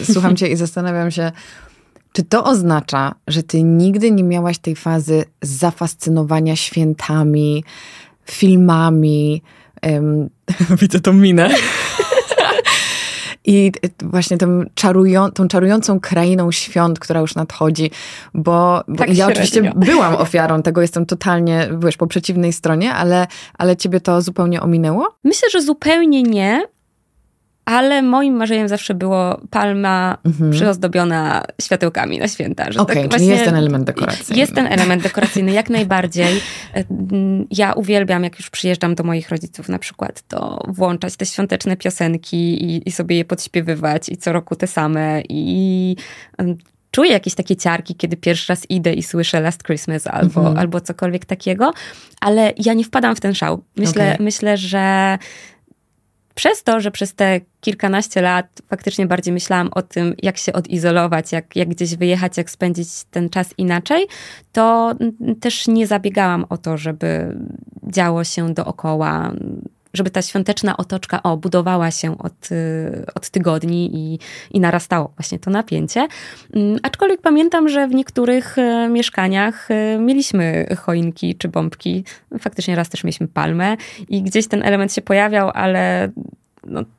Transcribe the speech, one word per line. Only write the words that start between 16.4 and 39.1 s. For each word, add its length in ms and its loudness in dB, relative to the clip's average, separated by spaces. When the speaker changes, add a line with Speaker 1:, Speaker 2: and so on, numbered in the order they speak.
Speaker 1:
świąt, 460 0
która 220 -2
już 140 -2
nadchodzi, 560 -2
bo, 540 2
bo 100 -4
Speaker 2:
Tak 100 2
Speaker 1:
ja 60 6
Speaker 2:
średnio. 180 4
Speaker 1:
oczywiście 440 2
byłam 380 4
ofiarą 480 2
tego, 200 2
jestem 240 0
totalnie, 600 0
wiesz, 120 2
po 100 0
przeciwnej 460 0
stronie, 420 0
ale, 320 2
ale 180 2
ciebie 240 0
to 220 2
zupełnie 400 0
ominęło? 520 2
Speaker 2:
Myślę, 260 2
że 120 2
zupełnie 600 2
nie, 400 2
ale 380 2
moim 320 2
marzeniem 340 0
zawsze 260 -4
było 460 0
palma 720 0
Speaker 1:
Mhm. 280 2
Speaker 2:
przyozdobiona 920 0
światełkami 560 -2
na 100 -2
święta, 440 -4
że 80 0
Speaker 1:
Okej, 140 2
Speaker 2:
tak 80 2
Speaker 1:
czyli 60 -2
Speaker 2:
właśnie 180 4
Speaker 1:
jest 180 4
ten 120 4
element 280 2
dekoracyjny. 560 -2
Speaker 2:
Jest 140 0
ten 120 2
element 360 2
dekoracyjny, 500 0
jak 180 0
najbardziej. 720 0
Speaker 1:
<laughs> 40 -10
Speaker 2:
E, 100 -2
m, 380 0
ja 220 0
uwielbiam, 520 0
jak 140 -6
już 120 -16
przyjeżdżam 440 0
do 100 -4
moich 240 -2